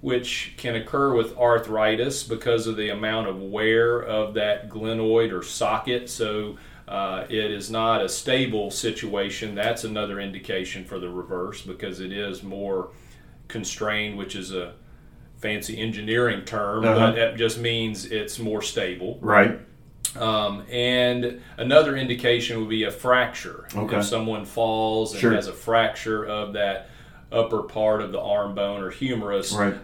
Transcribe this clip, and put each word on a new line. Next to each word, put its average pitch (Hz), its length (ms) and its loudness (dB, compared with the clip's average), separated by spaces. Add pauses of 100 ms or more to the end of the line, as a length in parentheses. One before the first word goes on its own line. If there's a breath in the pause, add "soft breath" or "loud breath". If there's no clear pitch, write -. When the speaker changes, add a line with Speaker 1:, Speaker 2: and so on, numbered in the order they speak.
Speaker 1:
which - 560 -2
can 120 180 -4
occur 139 400 2
with 117 220 2
arthritis 113 840 4
because 117 440 0
of 110 100 -2
the 104 120 -2
amount 107 400 -2
of 95 120 -6
wear 110 600 4
of 107 340 0
that 104 340 0
glenoid 110 640 2
or 90 100 -4
socket, 120 680 0
so, 107 480 -2 (320 loud breath)
uh, 98 400 -4
it 107 220 0
is 101 200 -6
not 113 320 2
a 95 60 0
stable 117 600 0
situation. 104 840 -4
That's 110 300 0
another 104 360 -4
indication 95 640 -6
for 98 140 -10
the 90 100 -8
reverse 90 540 -6
because 92 380 -10
it 95 120 -8
is 98 300 -6
more 98 460 -4 (600 soft breath)
constrained, 104 680 -4
which 98 180 -8
is 92 180 -8
a 90 200 -6 (680 soft breath)
fancy 107 420 -4
engineering 107 640 0
term, 107 400 -2
Speaker 2:
Uh-huh. 113 140 6
Speaker 1:
but 113 180 6
that 113 200 2
just 113 220 2
means 113 480 -2
it's 107 320 -4
more 107 240 -2
stable. 92 580 -4
Speaker 2:
Right. 104 380 6 (600)
Speaker 1:
Um, 107 440 0 (100)
and 123 680 2 (180 loud breath)
another 139 380 6
indication 120 640 0
would 107 100 -4
be 110 140 -2
a 101 60 -4
fracture. - 760 0 (100)
Speaker 2:
Okay. 107 220 0
Speaker 1:
If 104 60 2
someone 110 420 -2
falls 110 680 0
and - 80 -6
Speaker 2:
Sure. 117 120 6
Speaker 1:
has 104 160 2
a 92 40 -10
fracture 110 720 0
of 104 300 -6
that 98 340 -2 (420 loud breath)
upper 113 320 2
part 107 380 2
of 104 100 -6
the 95 100 -2
arm 101 340 0
bone 101 280 -2
or 92 80 -6
humerus, 107 640 -2
Speaker 2:
Right. 101 300 2